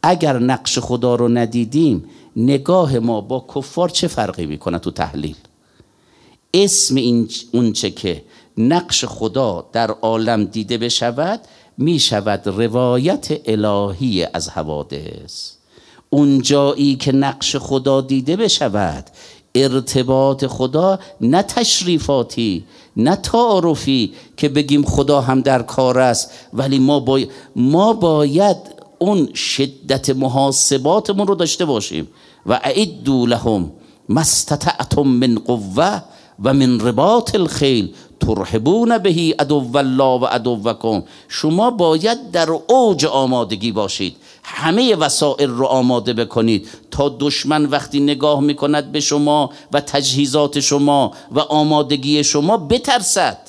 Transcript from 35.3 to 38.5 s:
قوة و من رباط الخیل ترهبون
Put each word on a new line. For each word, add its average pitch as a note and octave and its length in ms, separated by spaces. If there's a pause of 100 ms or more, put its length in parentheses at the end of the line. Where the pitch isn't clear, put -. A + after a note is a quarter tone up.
قوة B2 680 (420)
و C3+ 100
من B2+ 260
رباط D3+ 540
الخیل C#3+ 600 (260)
ترهبون C3+ 760